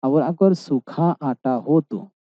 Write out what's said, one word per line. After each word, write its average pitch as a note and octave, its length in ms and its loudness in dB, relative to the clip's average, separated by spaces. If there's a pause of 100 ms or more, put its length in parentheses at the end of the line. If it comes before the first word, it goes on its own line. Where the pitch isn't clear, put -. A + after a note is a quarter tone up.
আবার C#3 200 2
আগর F3 320 2
সুখা D#3+ 640 -2
আটা B2+ 380 -4
হো D3+ 220 2
তো G2+ 260 -8 (140)